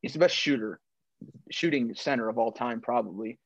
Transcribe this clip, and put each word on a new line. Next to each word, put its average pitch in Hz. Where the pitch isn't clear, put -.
He's 135
the 156
best 175
shooter, 110
shooting 135
center 123
of 113
all 113
time, 117
probably. 113